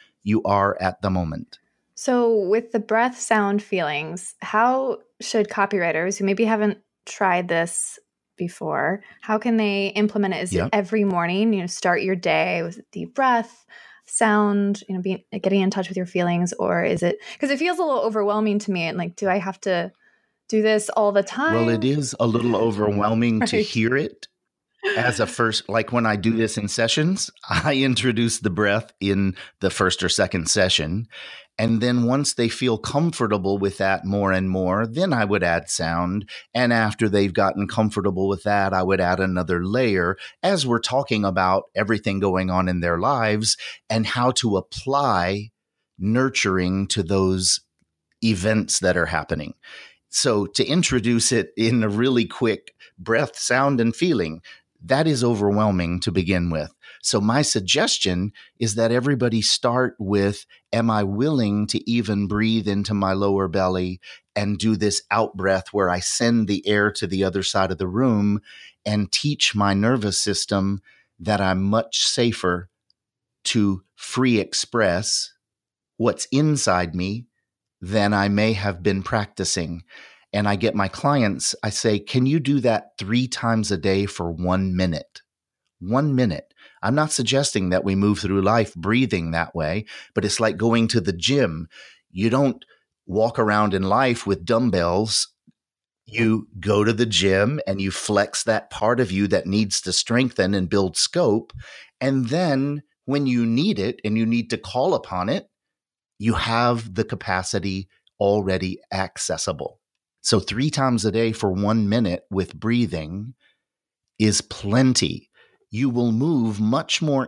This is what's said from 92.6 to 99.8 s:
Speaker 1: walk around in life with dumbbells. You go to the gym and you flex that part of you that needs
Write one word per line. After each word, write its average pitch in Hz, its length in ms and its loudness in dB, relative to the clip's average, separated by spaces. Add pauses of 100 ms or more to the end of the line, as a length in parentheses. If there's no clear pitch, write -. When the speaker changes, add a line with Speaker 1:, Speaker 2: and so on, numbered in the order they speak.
Speaker 1:
walk 110 340 0
around 107 340 4
in 95 100 2
life 117 420 2
with 95 200 -2
dumbbells. 107 800 2 (800)
You 110 420 0 (120)
go 104 240 2
to 113 100 2
the 113 120 2
gym 101 640 2
and 98 140 -4
you 98 100 -2
flex - 520 0
that - 260 -2
part 120 300 0
of 107 120 0
you 98 160 0
that 90 200 0
needs 101 340 0